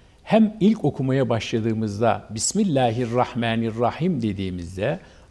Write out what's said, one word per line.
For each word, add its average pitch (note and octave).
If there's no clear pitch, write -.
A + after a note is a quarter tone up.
hem G#3+
ilk A3
okumaya C3
başladığımızda A2
Bismillahirrahmanirrahim A#2
dediğimizde F#2+